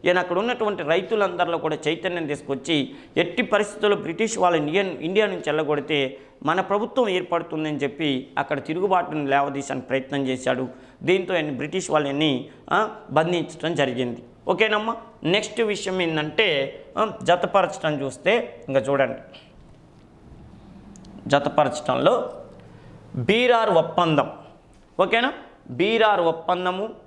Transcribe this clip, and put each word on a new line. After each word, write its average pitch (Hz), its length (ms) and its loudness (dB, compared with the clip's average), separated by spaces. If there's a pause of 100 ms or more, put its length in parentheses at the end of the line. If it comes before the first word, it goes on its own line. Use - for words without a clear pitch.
ఈయన 180 140 4
అక్కడ 180 180 0
ఉన్నటువంటి 214 460 -2
రైతులందరిలో 175 720 0
కూడా 151 200 -2 (100)
చైతన్యం 170 400 -2
తీసుకొచ్చి, 139 640 -2 (260)
ఎట్టి - 260 0
పరిస్థితుల్లో 208 540 2
బ్రిటిష్ 214 400 -4
వాళ్ళు 175 200 4
ఇండియన్, 160 440 0
ఇండియా 190 260 2
నుంచి 180 200 -6
వెళ్ళగొడితే 147 720 0 (260)
మన 165 180 2
ప్రభుత్వం 208 480 0
ఏర్పడుతుందని 165 680 -2
చెప్పి 139 600 -2
అక్కడ 139 280 -2
తిరుగుబాటును 170 600 0
లేవదీసడానికి 139 600 0
ప్రయత్నం 135 400 -2
చేశాడు. 127 400 -2 (360)
దీంతో 185 300 2
ఆయన 151 180 -2
బ్రిటిష్ 147 400 -6
వాళ్ళని, 143 560 0 (260)
ఆ, 208 160 2 (220)
బంధించడం 160 640 -2
జరిగింది. 127 480 -2 (240)
ఓకేనమ్మా, 214 500 0 (260)
నెక్స్ట్ 208 380 0
విషయం 196 400 -2
ఏంటంటే, 156 800 0 (180)
ఆ, 214 140 0 (120)
జతపరచడం 165 800 2
చూస్తే 190 680 -2
ఇంకా 156 120 2
చూడండి, 131 400 0 (2000)
జతపరచడంలో 135 1080 2 (840)
బీరార్ 226 540 4
ఒప్పందం. 160 640 2 (680)
ఓకేనా, 233 320 2 (360)
బీరార్ 208 520 2
ఒప్పందము 180 680 0 (180)